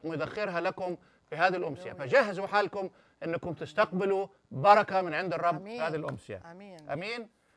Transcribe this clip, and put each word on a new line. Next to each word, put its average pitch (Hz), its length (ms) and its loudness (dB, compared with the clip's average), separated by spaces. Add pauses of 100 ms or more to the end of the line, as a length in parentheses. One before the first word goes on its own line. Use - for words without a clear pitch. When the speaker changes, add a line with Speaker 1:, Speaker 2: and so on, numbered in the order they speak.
Speaker 1:
مدخرها 170 580 -2
لكم 180 360 -4 (320)
في 151 60 -8
هذه 180 200 4
الأمسية. 160 360 -6
Speaker 2:
هللويا. 139 160 -8
Speaker 1:
فجهزوا 202 400 4
حالكم 196 420 0 (340)
إنكم 165 300 -4
تستقبلوا 196 720 0 (240)
بركة 190 500 6
من 170 120 -2
عند 175 200 -2
الرب 170 220 0
Speaker 2:
آمين. 202 220 -10
Speaker 1:
في - 40 -4
هذه 160 140 -4
الأمسية. 131 460 -8 (100)
Speaker 2:
آمين. 185 380 -18
Speaker 1:
آمين. 208 400 -6 (280)